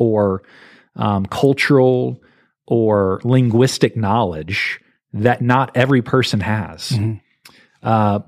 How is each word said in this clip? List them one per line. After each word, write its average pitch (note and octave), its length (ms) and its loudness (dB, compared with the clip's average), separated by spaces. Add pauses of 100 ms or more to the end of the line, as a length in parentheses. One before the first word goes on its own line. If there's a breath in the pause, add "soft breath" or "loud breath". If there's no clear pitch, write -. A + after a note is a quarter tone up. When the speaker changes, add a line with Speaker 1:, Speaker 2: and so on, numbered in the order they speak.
Speaker 1:
or, G#2 420 2 (540 soft breath)
um, G2+ 300 0
cultural B2+ 920 2 (460 soft breath)
or G#2 580 0
linguistic B2 720 2
knowledge G2 840 -4 (320)
that A2 300 0
not B2 340 0
every C3 260 2
person A#2+ 380 0
has. F#2+ 500 -6
Speaker 2:
Mm-hmm. A2 220 -2 (720 soft breath)
Speaker 1:
Uh, G#2+ 440 2